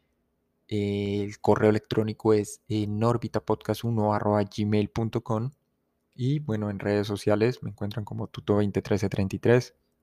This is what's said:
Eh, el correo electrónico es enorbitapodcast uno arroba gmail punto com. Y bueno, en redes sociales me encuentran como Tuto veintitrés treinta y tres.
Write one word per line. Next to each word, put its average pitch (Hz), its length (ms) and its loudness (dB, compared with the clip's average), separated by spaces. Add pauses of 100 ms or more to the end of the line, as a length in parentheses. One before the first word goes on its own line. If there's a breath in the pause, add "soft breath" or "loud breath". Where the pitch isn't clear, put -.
(680)
Eh, 101 560 -2
el 101 160 -10
correo 107 300 4
electrónico 107 640 0
es 104 340 -2
enorbitapodcast 107 1160 -2
uno 110 300 2
arroba 104 300 2
gmail 104 460 0
punto 113 320 -2
com. 113 280 -4 (640)
Y 135 260 -2
bueno, 110 280 -4
en 101 100 -6
redes 104 280 0
sociales 104 560 0
me 107 80 -8
encuentran 104 340 -8
como 110 220 -10
Tuto - 300 -2
veintitrés 101 520 0
treinta 98 280 -2
y - 20 -10
tres. 120 360 2 (280)